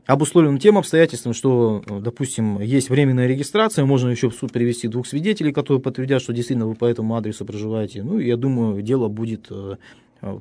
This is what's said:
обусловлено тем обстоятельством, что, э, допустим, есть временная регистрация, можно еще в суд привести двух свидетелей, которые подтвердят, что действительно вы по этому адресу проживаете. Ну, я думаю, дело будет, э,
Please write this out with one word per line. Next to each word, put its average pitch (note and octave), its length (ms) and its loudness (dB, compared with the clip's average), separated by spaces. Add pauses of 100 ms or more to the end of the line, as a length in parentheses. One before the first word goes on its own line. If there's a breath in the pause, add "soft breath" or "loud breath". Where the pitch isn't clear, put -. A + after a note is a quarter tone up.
обусловлено C#3+ 520 4
тем G3+ 180 6
обстоятельством, D#3+ 560 2
что, A#2 540 2
э, G2+ 140 -8
допустим, A2 600 -4
есть B2 300 0
временная C3 380 4
регистрация, D3 580 0
можно B2+ 220 2
еще B2 200 0
в A#2 60 -6
суд - 180 -8
привести A#2+ 360 0
двух A#2+ 180 -4
свидетелей, D#3+ 460 -2
которые C3+ 280 0
подтвердят, C3 420 -2
что B2 120 -6
действительно A#2+ 320 -2
вы A2 80 -4
по A#2 100 -6
этому A#2 320 0
адресу G#2+ 300 -6
проживаете. G#2+ 560 -6
Ну, F3+ 160 -4
я A#2+ 180 0
думаю, A#2 460 0
дело A#2 260 0
будет, A2 420 -6
э, G2 260 -10 (640 soft breath)